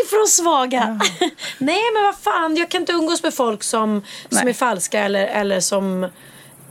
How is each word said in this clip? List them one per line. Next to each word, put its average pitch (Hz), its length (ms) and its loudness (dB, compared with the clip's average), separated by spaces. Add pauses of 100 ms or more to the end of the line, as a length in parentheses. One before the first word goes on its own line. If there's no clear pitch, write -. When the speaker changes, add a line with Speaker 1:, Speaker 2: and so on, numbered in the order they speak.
Speaker 1:
från 427 180 4
svaga. 254 720 2 (200)
Speaker 2:
Ja. 359 80 2 (180)
Speaker 1:
<laughs> - 120 -10
Nej, 330 240 0 (120)
men 427 100 2
vad 392 140 2
fan. 330 400 0
Jag 339 120 0
kan 359 120 -2
inte 349 120 0
umgås 330 300 0
med 330 100 0
folk 226 300 -2
som, 214 380 0 (280)
som - 140 2
Speaker 2:
Nej. 247 60 2
Speaker 1:
är 226 40 0
falska 220 460 -2
eller, 202 280 0
eller 202 320 0
som, 190 440 0 (680)